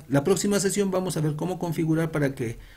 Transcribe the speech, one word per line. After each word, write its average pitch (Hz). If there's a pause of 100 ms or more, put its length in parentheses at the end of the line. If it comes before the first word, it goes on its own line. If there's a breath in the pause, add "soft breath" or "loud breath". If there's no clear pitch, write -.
La 139
próxima 196
sesión 196
vamos 185
a 156
ver 151
cómo 170
configurar 165
para 143
que 117 (180 loud breath)